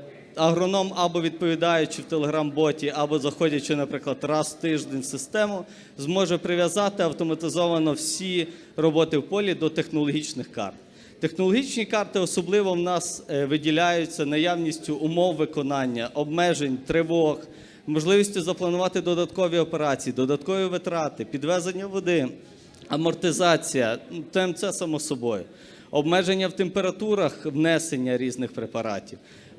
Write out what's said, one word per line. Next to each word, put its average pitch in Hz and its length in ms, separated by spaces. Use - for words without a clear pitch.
агроном, 185 600
або 175 260
відповідаючи 165 800
в 131 120
Telegram-боті, 151 840
або 147 240
заходячи, 147 560
наприклад, 143 460
раз 151 380
в - 20
тиждень 147 380
в 127 60
систему, 202 600
зможе 175 400
прив'язати 175 640
автоматизовано 160 880
всі 175 540
роботи 160 400
в 139 60
полі 196 300
до 151 160
технологічних 147 840
карт. 101 240
Технологічні 202 640
карти 202 340
особливо 185 540
в 175 40
нас, 175 520
е, 143 160
виділяються 160 800
наявністю 156 720
умов 165 400
виконання, 139 800
обмежень, 147 640
тривог, 160 520
можливістю 190 540
запланувати 180 600
додаткові 170 560
операції, 147 560
додаткові 143 520
витрати, 170 600
підвезення 175 640
води, 175 400
амортизація, 156 1120
Т 190 80
М 185 160
Ц 190 180
само 156 260
собою, 117 440
обмеження 180 560
в 170 60
температурах 190 920
внесення 147 720
різних 123 360
препаратів. 110 640